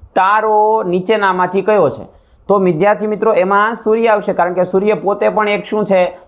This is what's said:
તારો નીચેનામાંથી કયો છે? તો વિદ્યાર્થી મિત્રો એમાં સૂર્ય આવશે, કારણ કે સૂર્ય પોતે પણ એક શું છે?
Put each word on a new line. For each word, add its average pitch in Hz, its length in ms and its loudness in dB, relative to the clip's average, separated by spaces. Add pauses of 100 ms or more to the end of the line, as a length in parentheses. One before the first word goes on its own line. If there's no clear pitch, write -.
(160)
તારો 214 680 2
નીચેનામાંથી 190 800 0
કયો 190 280 2
છે? - 320 -12 (260)
તો 202 100 2
વિદ્યાર્થી 190 500 0
મિત્રો 214 260 0
એમાં 202 420 0
સૂર્ય 226 320 0
આવશે, 208 260 0
કારણ 180 200 -2
કે 180 100 0
સૂર્ય 190 300 0
પોતે 202 360 -2
પણ 208 200 0
એક 208 160 -4
શું 208 200 -4
છે? 185 320 0 (100)